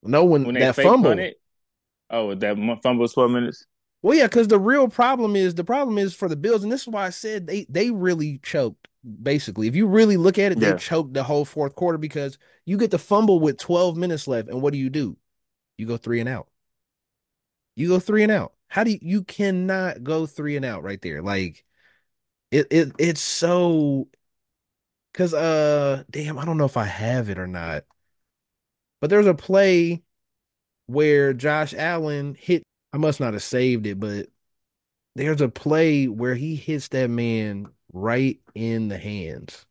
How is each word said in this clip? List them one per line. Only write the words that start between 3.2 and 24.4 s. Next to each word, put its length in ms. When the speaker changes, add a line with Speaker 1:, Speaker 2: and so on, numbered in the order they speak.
Speaker 2:
minutes? 340
Speaker 1:
Well, 160
yeah, 100
'cause 200
the 120
real 280
problem 480
is, 200
the 80
problem 340
is 180
for 120
the 80
Bills, 280
and 80
this 100
is 60
why 180
I 60
said 340
they, 240
they 220
really 480
choked, 480
basically. 460
If 80
you 120
really 300
look 220
at 120
it, 80
they 100
Speaker 2:
Yeah. 40
Speaker 1:
choked 400
the 100
whole 220
fourth 300
quarter 240
because 380
you 120
get 140
the 80
fumble 400
with 200
twelve 380
minutes 300
left, 220
and 120
what 120
do 60
you 100
do? 280
You 100
go 100
three 220
and 100
out. 200
You 140
go 100
three 240
and 80
out. 220
How 140
do 80
you, 100
you 220
cannot 800
go 220
three 300
and 100
out 180
right 180
there. 200
Like, 420
it, 200
it, 280
it's 220
so, 880